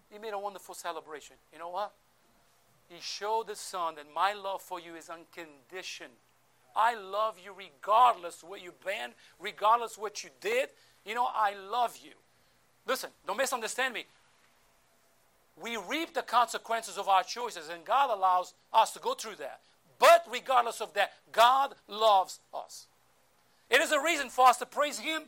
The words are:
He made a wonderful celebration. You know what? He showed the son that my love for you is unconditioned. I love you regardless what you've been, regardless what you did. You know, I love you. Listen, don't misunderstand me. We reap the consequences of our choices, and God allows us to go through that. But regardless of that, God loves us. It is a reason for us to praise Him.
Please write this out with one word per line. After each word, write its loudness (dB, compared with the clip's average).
He -20
made -10
a -6
wonderful -12
celebration. -12
You -20
know -12
what? -8
He -20
showed -6
the -10
son -6
that -16
my 0
love -10
for -12
you -16
is -18
unconditioned. -16
I 2
love -4
you -18
regardless 2
what -16
you've -18
been, -6
regardless 0
what -8
you -16
did. -2
You -6
know, 0
I 0
love -4
you. -20
Listen, -4
don't -4
misunderstand -2
me. -8
We -8
reap -6
the -2
consequences -2
of -6
our 6
choices, -10
and -12
God 2
allows 2
us 4
to -14
go -4
through -12
that. -12
But 10
regardless 0
of -8
that, 0
God 6
loves 4
us. -12
It 4
is 0
a 2
reason -2
for 6
us 6
to -8
praise -4
Him. -6